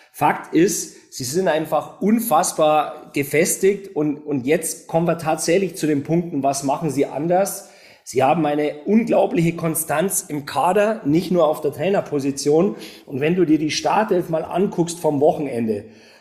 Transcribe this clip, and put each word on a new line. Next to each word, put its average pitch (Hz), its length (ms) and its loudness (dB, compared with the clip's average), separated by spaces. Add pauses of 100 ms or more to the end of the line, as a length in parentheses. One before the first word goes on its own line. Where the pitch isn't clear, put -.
(100)
Fakt - 440 -2
ist, - 580 0
sie 131 120 -10
sind 170 220 -2
einfach 156 540 -2
unfassbar 165 1120 2
gefestigt 160 800 0
und, 151 220 0
und 139 300 -4
jetzt - 420 -2
kommen 165 180 0
wir 165 120 0
tatsächlich 165 580 0
zu 156 100 -4
den 143 160 0
Punkten, 165 400 -2
was 139 220 -2
machen 156 240 -2
sie 131 160 0
anders? 175 640 -2 (360)
Sie - 180 -2
haben 151 240 4
eine 147 260 0 (140)
unglaubliche 180 680 2
Konstanz 165 720 -2
im 143 200 -8
Kader, 202 580 0
nicht 160 260 2
nur 170 160 4
auf 156 140 0
der 143 120 -2
Trainerposition. 151 1040 0 (280)
Und 135 160 -8
wenn 160 140 2
du 185 100 2
dir 151 140 4
die 151 140 -2
Startelf 175 580 0
mal 160 140 -2
anguckst 170 560 -2
vom 147 200 0
Wochenende, 120 680 0 (340)